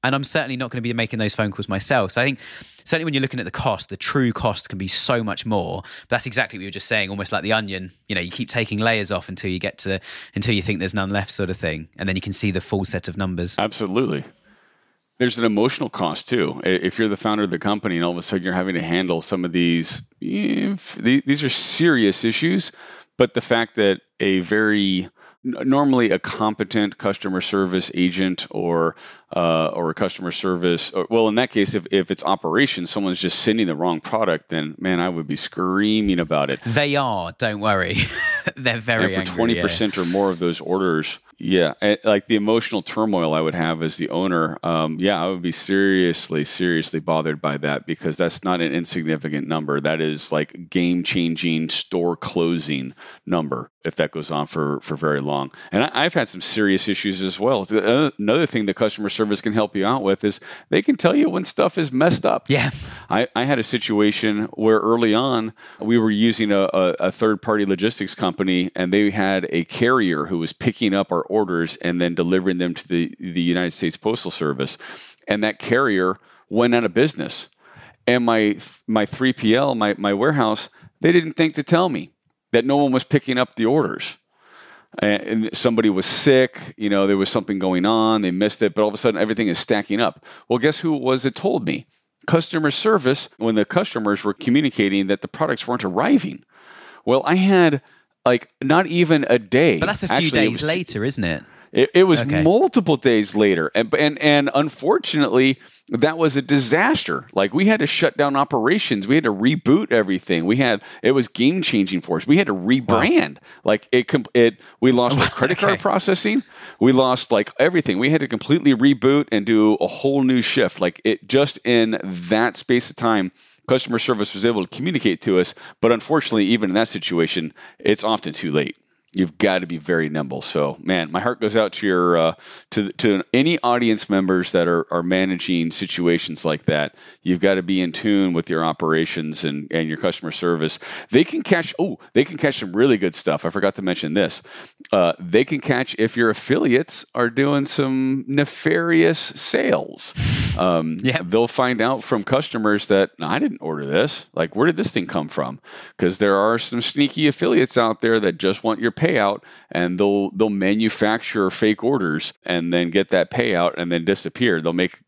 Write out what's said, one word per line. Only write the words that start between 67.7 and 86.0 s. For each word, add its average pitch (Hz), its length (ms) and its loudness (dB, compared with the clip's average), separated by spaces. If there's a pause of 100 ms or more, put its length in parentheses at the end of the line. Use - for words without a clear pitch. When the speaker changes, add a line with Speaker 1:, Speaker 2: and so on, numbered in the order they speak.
Speaker 2:
company, 92 640 0
and 90 160 0
they 104 180 4
had 95 380 0
a 82 160 -2
carrier 101 640 0
who 90 120 -4
was 82 140 -4
picking 110 400 -2
up 98 180 0
our 85 120 0
orders 90 540 -2
and 87 260 -4
then 87 120 0
delivering 90 440 0
them 87 160 -2
to - 120 -12
the, 85 320 -2
the 87 220 -6
United 87 320 0
States 82 240 -4
Postal 110 340 -4
Service. 67 460 -4 (500)
And 104 160 0
that 107 160 -2
carrier 101 600 0 (320)
went 120 240 2
out 120 100 2
of 95 80 -2
business. 117 560 -2 (580)
And 123 200 2
my, 107 320 2 (280)
my 110 200 2
three 131 260 0
P 110 220 2
L, 135 200 2
my, 104 220 0
my 101 160 0
warehouse, 107 560 0 (320)
they 165 120 4
didn't 165 260 2
think 160 160 2
to 151 80 -4
tell 170 260 2
me 117 220 -6 (420)
that 120 140 4
no 139 100 4
one 143 160 4
was 127 120 2
picking 131 340 0
up 127 160 -2
the 113 100 0
orders. 123 540 0 (800)
And 104 520 0
somebody 110 380 2
was 92 160 0